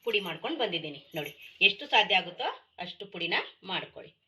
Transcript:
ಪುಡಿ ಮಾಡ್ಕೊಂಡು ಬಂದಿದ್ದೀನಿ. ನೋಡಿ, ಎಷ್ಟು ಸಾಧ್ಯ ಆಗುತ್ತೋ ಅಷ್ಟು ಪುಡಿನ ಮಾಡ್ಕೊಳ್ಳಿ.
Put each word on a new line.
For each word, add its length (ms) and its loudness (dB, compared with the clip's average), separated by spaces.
ಪುಡಿ 240 2
ಮಾಡ್ಕೊಂಡು 340 -4
ಬಂದಿದ್ದೀನಿ. 380 -2
ನೋಡಿ, 140 -6
ಎಷ್ಟು 260 4
ಸಾಧ್ಯ 280 6
ಆಗುತ್ತೋ 280 -4
ಅಷ್ಟು 280 -10
ಪುಡಿನ 240 -2
ಮಾಡ್ಕೊಳ್ಳಿ. 420 -6